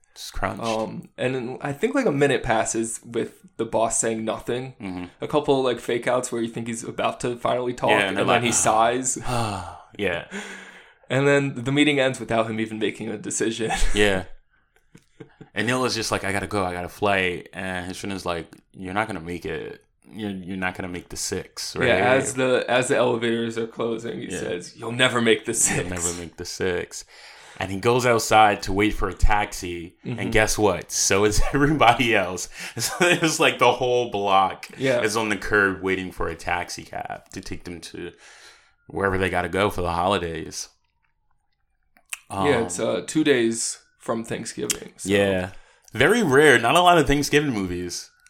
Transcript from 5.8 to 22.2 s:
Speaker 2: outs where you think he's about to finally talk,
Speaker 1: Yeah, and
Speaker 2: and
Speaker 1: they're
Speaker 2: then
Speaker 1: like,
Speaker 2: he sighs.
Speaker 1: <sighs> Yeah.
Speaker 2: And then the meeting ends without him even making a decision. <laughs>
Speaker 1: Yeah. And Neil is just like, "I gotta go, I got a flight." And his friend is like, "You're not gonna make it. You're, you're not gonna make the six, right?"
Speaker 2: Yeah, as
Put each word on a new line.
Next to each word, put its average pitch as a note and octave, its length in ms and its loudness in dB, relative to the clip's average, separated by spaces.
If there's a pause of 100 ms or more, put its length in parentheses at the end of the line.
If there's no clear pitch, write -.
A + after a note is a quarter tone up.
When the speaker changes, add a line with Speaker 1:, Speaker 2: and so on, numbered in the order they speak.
Speaker 2:
outs B2+ 220 0
where A#2 120 -4
you A#2 80 -4
think A#2 180 -8
he's A#2 160 -6
about A#2 380 -4
to B2 160 -4
finally B2 360 -2
talk, B2+ 180 0
Speaker 1:
Yeah, G#2+ 80 4
and G2 100 2
Speaker 2:
and G2 80 -2
Speaker 1:
they're G2+ 80 0
Speaker 2:
then F#2 100 4
Speaker 1:
like, A#2+ 80 2
Speaker 2:
he A#2+ 80 0
sighs. A#2 680 2
Speaker 1:
<sighs> G#2 800 -6
Yeah. F2+ 280 -2 (840)
Speaker 2:
And C3+ 160 2
then C#3 380 2
the C#3 80 -2
meeting C#3+ 300 4
ends C3 180 0
without A2+ 300 0
him A2 100 -4
even A2 200 -4
making G#2+ 300 -2
a G#2+ 80 -6
decision. G#2+ 540 -4 (120)
<laughs> - 120 6
Speaker 1:
Yeah. G2+ 300 4 (1300)
And G#2+ 140 -2
Neil B2+ 180 0
is A2 100 -2
just A2 160 -2
like, G2+ 120 0
"I F#2+ 80 -2
gotta F#2+ 160 -2
go, G2+ 160 0
I F2+ 100 -2
got F2 120 -6
a E2+ 40 -10
flight." F#2+ 640 0
And F2+ 320 -6
his F#2 120 -8
friend G2+ 160 -8
is F#2 120 -8
like, E2+ 220 -4 (260)
"You're F#2 200 -10
not G#2+ 140 -2
gonna F#2 120 -8
make E2+ 260 -10
it. D#2 380 -10 (260)
You're, G#2 220 -8
you're F#2+ 260 -8
not F#2 180 -4
gonna F#2 120 -10
make F2 220 -10
the - 80 -12
six, - 580 -8
right?" - 140 2
Speaker 2:
Yeah, B2 240 4
as B2+ 220 0